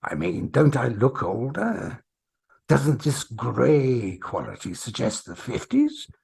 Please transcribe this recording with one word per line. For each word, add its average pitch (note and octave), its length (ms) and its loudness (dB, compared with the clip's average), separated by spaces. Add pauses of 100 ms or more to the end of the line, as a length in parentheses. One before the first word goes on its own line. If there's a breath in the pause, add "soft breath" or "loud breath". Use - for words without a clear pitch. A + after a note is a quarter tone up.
I - 120 -6
mean, - 360 -4
don't C#3+ 260 4
I B2+ 120 0
look A#2 340 2
older? F3 800 -4 (640 soft breath)
Doesn't C#3+ 340 4
this C#3+ 220 -2
grey A#2+ 920 2
quality - 580 -8
suggest - 520 -4
the F2 100 -14
fifties? - 720 0 (160)